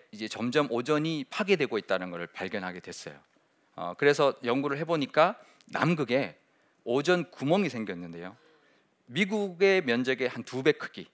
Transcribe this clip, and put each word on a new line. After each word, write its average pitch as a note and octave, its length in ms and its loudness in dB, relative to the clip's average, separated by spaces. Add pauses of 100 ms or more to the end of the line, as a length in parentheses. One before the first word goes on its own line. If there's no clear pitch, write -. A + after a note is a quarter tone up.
(120)
이제 G#2+ 160 -8
점점 B2+ 420 0
오존이 D3 600 0
파괴되고 E3+ 480 0
있다는 F#2 320 -2
걸 E2+ 160 -8
발견하게 F#2 540 -8
됐어요. D#2+ 380 -14 (580)
어, F2 200 -6
그래서 C#3+ 380 4 (100)
연구를 C#3 340 0
해보니까 D#3+ 600 2 (280)
남극에 C3 720 0 (460)
오존 C#3+ 460 2
구멍이 E3+ 380 2
생겼는데요. F#2 680 -8 (720)
미국의 F#3+ 760 2
면적의 B2 440 2
한 A2+ 160 -6
두 B2+ 180 -6
배 D3+ 100 6
크기 - 420 -8